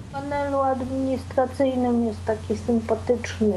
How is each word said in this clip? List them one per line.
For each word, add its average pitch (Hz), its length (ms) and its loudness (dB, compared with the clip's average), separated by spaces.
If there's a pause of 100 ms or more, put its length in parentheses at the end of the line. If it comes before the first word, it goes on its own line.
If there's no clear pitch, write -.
w - 40 -12
panelu 285 480 -2
administracyjnym 254 1500 0
jest 208 180 -6
taki 214 320 -2
sympatyczny 226 1000 0